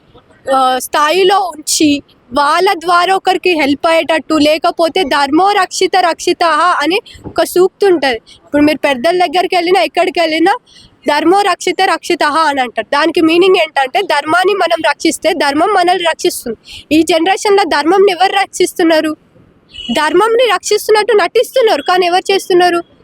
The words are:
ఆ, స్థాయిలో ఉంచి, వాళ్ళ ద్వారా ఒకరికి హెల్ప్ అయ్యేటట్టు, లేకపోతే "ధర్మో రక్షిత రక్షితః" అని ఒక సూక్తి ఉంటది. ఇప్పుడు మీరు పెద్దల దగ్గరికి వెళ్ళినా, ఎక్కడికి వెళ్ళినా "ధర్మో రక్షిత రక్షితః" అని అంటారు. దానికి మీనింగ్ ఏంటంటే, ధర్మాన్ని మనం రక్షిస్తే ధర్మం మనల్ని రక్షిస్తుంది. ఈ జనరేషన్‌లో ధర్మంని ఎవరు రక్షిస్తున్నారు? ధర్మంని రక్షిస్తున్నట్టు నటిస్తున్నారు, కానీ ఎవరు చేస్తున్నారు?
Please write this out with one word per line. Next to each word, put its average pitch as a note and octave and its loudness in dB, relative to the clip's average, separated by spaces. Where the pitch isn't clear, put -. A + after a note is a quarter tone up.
ఆ, B3+ 2
స్థాయిలో F4 0
ఉంచి, D4+ -2
వాళ్ళ D#4+ 2
ద్వారా F4 0
ఒకరికి F#4 0
హెల్ప్ C#4+ 0
అయ్యేటట్టు, D#4+ 0
లేకపోతే E4 0
"ధర్మో D4 0
రక్షిత F#4 -2
రక్షితః" E4+ 0
అని F4 -2
ఒక - -2
సూక్తి F#4 0
ఉంటది. C#4 0
ఇప్పుడు - -4
మీరు D4+ 2
పెద్దల C#4+ -2
దగ్గరికి F4+ -2
వెళ్ళినా, F4 0
ఎక్కడికి F4 -2
వెళ్ళినా D#4+ 0
"ధర్మో D#4 2
రక్షిత F4+ -2
రక్షితః" D#4+ -2
అని D4 0
అంటారు. A3+ -6
దానికి D#4 0
మీనింగ్ F4 4
ఏంటంటే, D4+ -2
ధర్మాన్ని E4 0
మనం E4 -2
రక్షిస్తే D#4 -2
ధర్మం D4+ -2
మనల్ని F4+ 0
రక్షిస్తుంది. - -6
ఈ D#4+ 4
జనరేషన్‌లో F#4+ 0
ధర్మంని E4+ 2
ఎవరు F#4 0
రక్షిస్తున్నారు? E4 -2
ధర్మంని G4 2
రక్షిస్తున్నట్టు G#4+ 0
నటిస్తున్నారు, G#4 0
కానీ F#4 0
ఎవరు F4+ 0
చేస్తున్నారు? F4+ 0